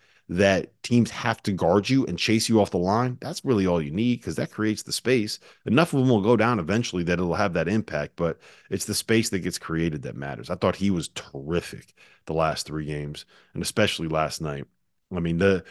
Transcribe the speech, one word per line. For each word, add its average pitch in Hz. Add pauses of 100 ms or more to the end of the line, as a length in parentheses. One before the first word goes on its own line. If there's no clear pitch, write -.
(280)
that 95 (100)
teams 120
have -
to 104
guard 92
you 135
and 87
chase 110
you 110
off 98
the 98
line, 113
that's -
really 110
all 87
you 71
need, 117
'cause 80
that -
creates 107
the -
space. 113 (260)
Enough 147
of 139
them 131
will 117
go 107
down 113
eventually 92
that 85
it'll 85
have 98
that 82
impact, 87
but 85 (320)
it's 95
the 104
space 113
that 98
gets 85
created 80
that 64
matters. 67
I 87
thought 92
he 98
was 85
terrific - (320)
the 80
last 78
three 76
games, 73 (280)
and -
especially 92
last 78
night. 73 (500)
I 87
mean, 85
the, 95